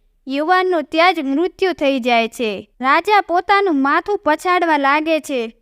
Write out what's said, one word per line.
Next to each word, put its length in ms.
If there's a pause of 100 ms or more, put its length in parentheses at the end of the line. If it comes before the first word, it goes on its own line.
(280)
યુવાનનું 560
ત્યાં 300
જ 60
મૃત્યુ 540
થઈ 260
જાય 280
છે. 440 (100)
રાજા 400
પોતાનું 600
માથું 440
પછાડવા 520
લાગે 420
છે. 320 (100)